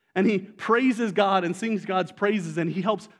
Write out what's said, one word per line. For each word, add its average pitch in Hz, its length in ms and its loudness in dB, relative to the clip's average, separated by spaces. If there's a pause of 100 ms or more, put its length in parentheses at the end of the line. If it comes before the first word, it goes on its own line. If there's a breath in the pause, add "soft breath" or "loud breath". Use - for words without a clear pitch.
(160)
And 190 100 2
he 208 140 2
praises 226 720 0
God 190 320 2
and 180 120 -2
sings 214 300 -4
God's 185 260 -2
praises, 190 460 -2
and 170 140 0
he 180 100 -4
helps 208 260 -2 (120)